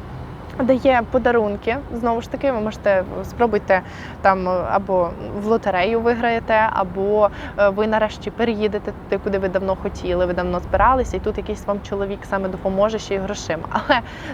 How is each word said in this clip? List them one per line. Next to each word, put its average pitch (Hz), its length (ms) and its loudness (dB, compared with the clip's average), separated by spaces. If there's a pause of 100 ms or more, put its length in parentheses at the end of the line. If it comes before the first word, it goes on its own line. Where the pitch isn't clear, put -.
(600)
дає 254 500 4
подарунки. 233 680 2 (180)
Знову 233 280 0
ж - 80 -12
таки, 269 220 0
ви 226 80 -2
можете, 202 440 0 (200)
спробуйте 208 580 2 (400)
там, 190 260 4
або 180 640 2 (320)
в 202 40 -4
лотерею 214 540 2
виграєте, 226 720 2
або, 196 580 2 (280)
е, 202 100 6
ви 202 180 0
нарешті 214 440 -2
переїдете 214 600 -2
туди, - 320 -4
куди 196 140 0
ви 190 100 0
давно 190 280 0
хотіли, 180 500 -2
ви 180 60 0
давно 180 280 -2
збиралися, 220 560 2
і 185 40 -4
тут 214 180 -2
якийсь 208 280 -8
вам 202 160 -2
чоловік 196 360 -4 (120)
саме 190 180 -2
допоможе 196 500 0
ще - 160 -6
й 196 40 0
грошима. 185 480 -4
<laughs> - 40 -8
Але, 240 300 2 (340)